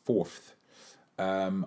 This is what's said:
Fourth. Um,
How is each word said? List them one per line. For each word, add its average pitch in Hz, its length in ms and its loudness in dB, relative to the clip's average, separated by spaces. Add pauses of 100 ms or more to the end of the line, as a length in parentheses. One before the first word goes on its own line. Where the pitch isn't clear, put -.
Fourth. - 500 0 (640)
Um, 95 480 0